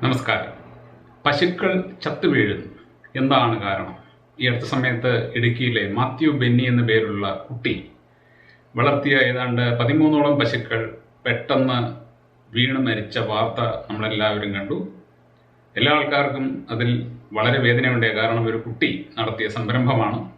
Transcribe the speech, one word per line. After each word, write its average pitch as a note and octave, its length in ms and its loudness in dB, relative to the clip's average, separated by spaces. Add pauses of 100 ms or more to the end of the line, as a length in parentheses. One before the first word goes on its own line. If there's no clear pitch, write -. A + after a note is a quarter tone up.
നമസ്കാരം. B2 460 0 (760)
പശുക്കൾ F3 460 2 (320)
ചത്തുവീഴുന്നു. B2+ 640 0 (520)
എന്താണ് B2+ 440 2
കാരണം? F#2+ 320 -6 (440)
ഈ B2+ 100 -2
അടുത്ത A#2+ 220 -4
സമയത്ത് B2+ 400 0 (260)
ഇടുക്കിയിലെ A#2 460 0 (120)
മാത്യു C3 360 2 (100)
ബെന്നി B2 300 4
എന്ന A#2+ 180 4
പേരുള്ള G#2 360 2 (200)
കുട്ടി A#2+ 280 -4 (1040)
വളർത്തിയ C#3 360 2 (140)
ഏതാണ്ട് B2 340 0 (160)
പതിമൂന്നോളം D3 600 4
പശുക്കൾ A2+ 400 -2 (440)
പെട്ടെന്ന് B2+ 520 0 (800)
വീണ് C3 320 2
മരിച്ച G#2 300 -4 (120)
വാർത്ത A2 300 -2 (280)
നമ്മളെല്ലാവരും G#2+ 680 -2
കണ്ടു. G2+ 200 -4 (1000)
എല്ലാ C3+ 220 4
ആൾക്കാർക്കും C#3 460 0 (280)
അതിൽ A#2+ 180 0 (460)
വളരെ B2 280 2
വേദനയുണ്ട്. A#2+ 420 4 (120)
കാരണം A2+ 320 0
ഒരു A2+ 140 -2
കുട്ടി - 240 -2 (300)
നടത്തിയ A2 360 0
സംരംഭമാണ്. A#2 640 2 (180)